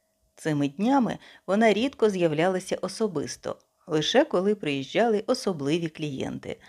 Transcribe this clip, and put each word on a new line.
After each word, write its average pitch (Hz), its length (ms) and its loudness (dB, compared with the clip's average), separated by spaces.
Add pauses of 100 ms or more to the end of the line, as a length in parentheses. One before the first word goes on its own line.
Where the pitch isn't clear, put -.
(360)
Цими 143 340 -2
днями 226 480 0 (280)
вона 214 280 4
рідко 226 360 2
з'являлася 175 720 0
особисто, 175 720 -4 (320)
лише 156 380 2
коли 202 300 0
приїжджали 196 720 0
особливі 165 640 -2
клієнти, - 680 -8 (120)